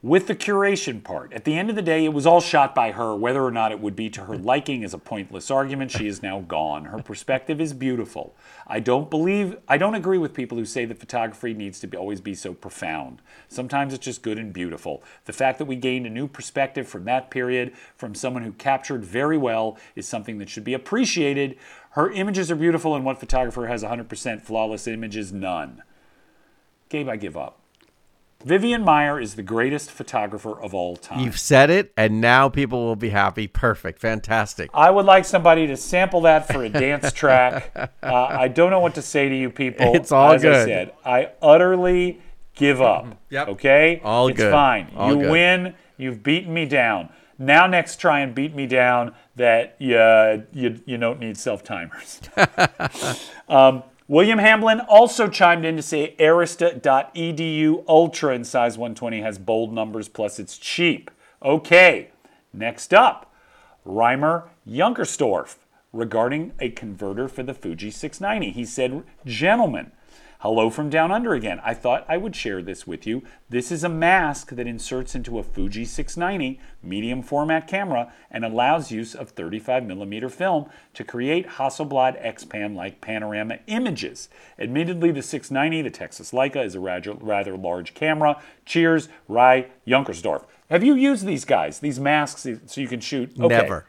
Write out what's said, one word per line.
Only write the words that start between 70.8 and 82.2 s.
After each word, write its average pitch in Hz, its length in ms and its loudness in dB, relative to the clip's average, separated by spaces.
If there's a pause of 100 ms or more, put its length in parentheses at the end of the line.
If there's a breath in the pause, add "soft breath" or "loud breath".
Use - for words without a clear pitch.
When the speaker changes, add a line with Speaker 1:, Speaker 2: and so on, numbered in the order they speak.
Speaker 1:
down 160 220 2
under 226 220 -2
again. 107 300 -6
I 117 100 -4
thought 127 340 -2
I 160 80 -2
would 196 180 -6
share 95 280 -8
this 87 240 -12
with 82 200 -12
you. 117 160 -6 (260 soft breath)
This 123 220 -4
is 165 140 -6
a 175 40 -2
mask 165 640 0
that 120 160 -8
inserts 120 480 -8
into 120 240 -8
a 104 40 -6
Fuji 101 420 -4
six - 320 -8
ninety 170 440 -6 (220 soft breath)
medium 110 400 -8
format 156 460 -4
camera 170 440 -4 (180 soft breath)
and 113 140 -8
allows 123 480 0
use 113 220 -10
of - 160 -16
thirty-five 110 540 -6
millimeter 104 460 -10
film 170 400 -4 (240 soft breath)
to - 100 -12
create 147 460 -4
Hasselblad 135 720 -2